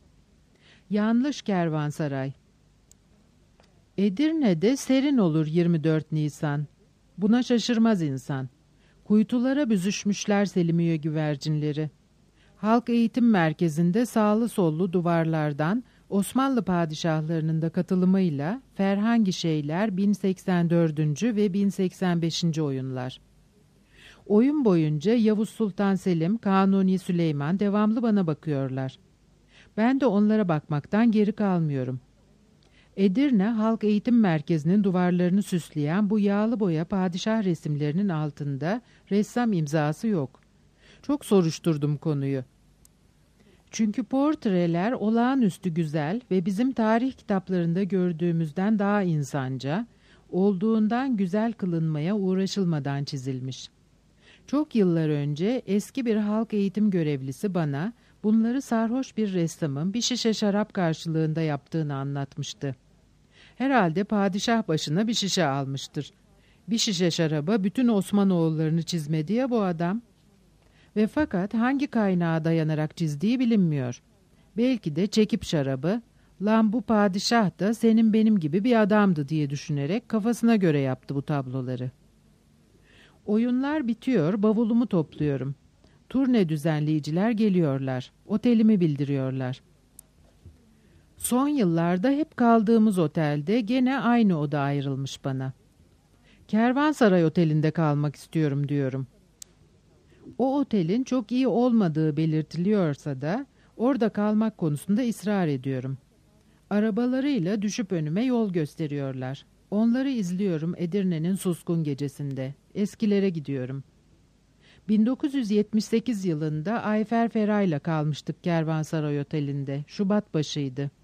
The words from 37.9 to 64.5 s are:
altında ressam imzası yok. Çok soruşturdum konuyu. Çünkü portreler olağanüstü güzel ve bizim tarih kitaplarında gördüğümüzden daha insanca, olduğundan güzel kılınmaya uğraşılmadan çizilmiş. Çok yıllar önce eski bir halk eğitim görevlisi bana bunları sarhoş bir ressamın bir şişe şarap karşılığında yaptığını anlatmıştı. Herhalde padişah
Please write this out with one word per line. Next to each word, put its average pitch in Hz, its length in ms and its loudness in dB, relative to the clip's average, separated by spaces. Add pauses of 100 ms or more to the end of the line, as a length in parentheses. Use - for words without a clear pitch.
altında 151 720 -4 (280)
ressam 214 420 0
imzası 156 560 0
yok. 156 320 -2 (640)
Çok 285 220 -4
soruşturdum 156 720 0
konuyu. 139 480 -4 (1300)
Çünkü 220 320 -2
portreler 208 920 0
olağanüstü 233 760 0
güzel 160 500 -2 (100)
ve 185 160 0
bizim 226 260 0
tarih 233 400 0
kitaplarında 185 720 -2
gördüğümüzden 175 960 0
daha 202 240 0
insanca, 143 840 -2 (440)
olduğundan 214 840 0
güzel 208 360 -2
kılınmaya 165 640 -2
uğraşılmadan 180 880 -2
çizilmiş. 131 640 -8 (760)
Çok 302 280 -2
yıllar 170 340 2
önce 147 580 -2
eski 208 400 -4
bir 214 100 0
halk 214 380 -2
eğitim 202 360 0
görevlisi 151 640 -2
bana 160 380 -2 (320)
bunları 226 380 2
sarhoş 233 540 -2
bir 214 160 -2
ressamın 165 640 -2
bir 233 60 -4
şişe 226 340 -2
şarap 208 400 -2
karşılığında 160 640 -2
yaptığını 151 540 -4
anlatmıştı. 139 800 -6 (800)
Herhalde 208 480 2
padişah 208 640 0